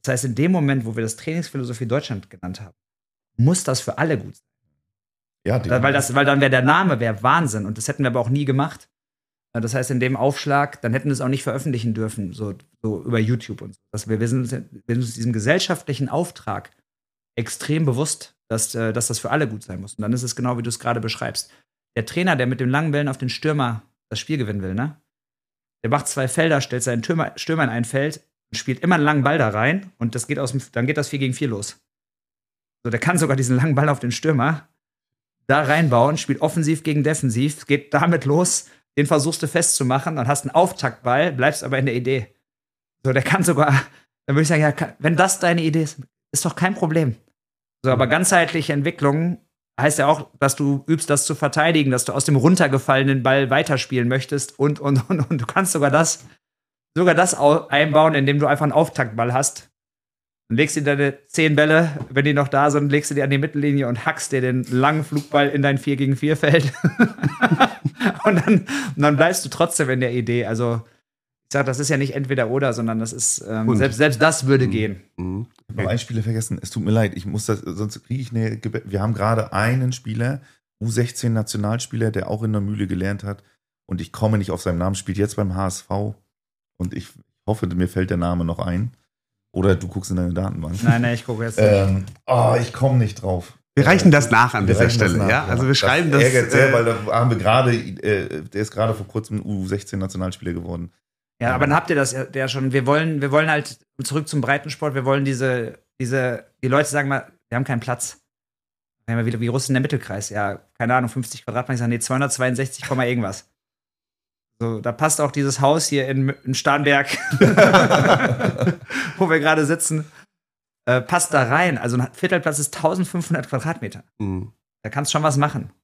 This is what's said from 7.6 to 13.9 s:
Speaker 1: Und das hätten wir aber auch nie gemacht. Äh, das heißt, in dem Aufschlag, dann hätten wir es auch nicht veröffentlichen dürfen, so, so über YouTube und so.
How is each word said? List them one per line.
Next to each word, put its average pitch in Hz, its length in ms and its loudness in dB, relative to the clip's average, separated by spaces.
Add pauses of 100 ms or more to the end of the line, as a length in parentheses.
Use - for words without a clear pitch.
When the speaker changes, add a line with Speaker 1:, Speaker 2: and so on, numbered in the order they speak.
Speaker 1:
Und 110 120 -6
das 110 80 -8
hätten 143 160 -4
wir 131 60 2
aber 123 120 0
auch 117 100 -2
nie 143 160 0
gemacht. 135 420 -2 (640)
Äh, 117 80 -4
das 113 140 -4
heißt, 127 160 -4
in 127 100 0
dem 127 160 0
Aufschlag, 143 640 0
dann 113 140 -2
hätten 135 140 -2
wir 143 40 0
es 123 80 -2
auch 131 80 -2
nicht 131 140 -2
veröffentlichen 123 500 -4
dürfen, 110 400 -6
so, 104 220 -8 (260)
so 107 220 -4
über 117 160 -2
YouTube 110 420 -2
und - 140 -16
so. - 60 -20 (120)